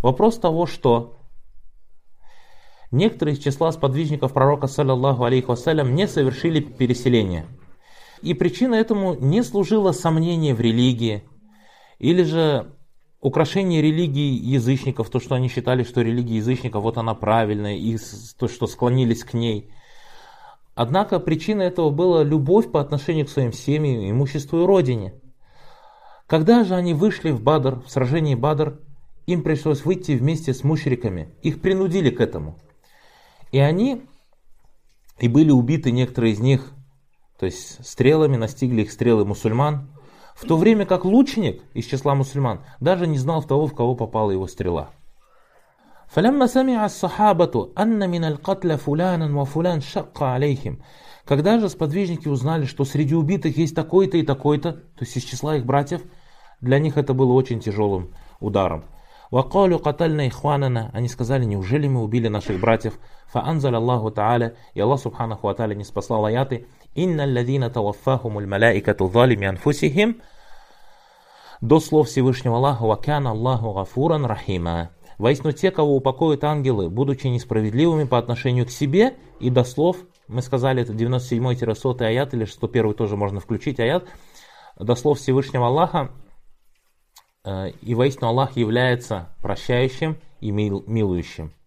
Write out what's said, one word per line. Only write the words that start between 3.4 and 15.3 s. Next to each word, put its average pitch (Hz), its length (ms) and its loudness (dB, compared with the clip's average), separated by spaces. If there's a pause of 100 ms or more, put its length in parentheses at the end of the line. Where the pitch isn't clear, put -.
числа 160 300 0
сподвижников 143 640 -2
пророка, 139 320 2
саллаллаху 131 580 2
алейхи 127 220 2
вассалям, 131 480 0
не 190 120 2
совершили 147 540 0
переселение. 110 880 0 (760)
И 165 140 -2
причина 233 400 0
этому 208 400 0
не 147 280 2
служило 202 500 0
сомнение 160 640 0
в 110 60 -4
религии, 117 640 2 (760)
или 175 260 2
же 156 500 0 (480)
украшение 160 580 2
религии 151 540 0
язычников, 123 760 0
то, 131 100 -2
что - 160 -4